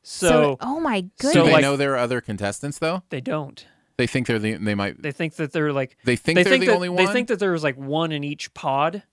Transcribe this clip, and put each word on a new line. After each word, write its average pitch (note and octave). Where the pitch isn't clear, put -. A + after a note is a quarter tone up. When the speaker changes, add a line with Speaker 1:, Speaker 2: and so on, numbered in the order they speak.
Speaker 1:
So, -
Speaker 2:
So, D3+
Speaker 1:
oh C#4
my B3
Speaker 2:
so, F3+
Speaker 3:
Do B3+
they D4
Speaker 1:
goodness. E3
Speaker 2:
like, D#3
Speaker 3:
know C#3
there C#3
are B2+
other A#2+
contestants, G#2
though? F3
Speaker 2:
they C3
don't. D3+
Speaker 3:
They B2
think B2+
they're A2+
the, G#2+
they G#2
might G2+
Speaker 2:
They D3
think D#3+
that D3+
they're, D3+
like, C3+
Speaker 3:
They B2
think E3
Speaker 2:
they F3+
Speaker 3:
they're G3
Speaker 2:
think C4
Speaker 3:
the -
Speaker 2:
that, A3
Speaker 3:
only F3+
Speaker 2:
they F3+
Speaker 3:
one? G3+
Speaker 2:
think B3
that G3+
there's, F3
like, C#3
one D#3
in C#3+
each D3
pod D#3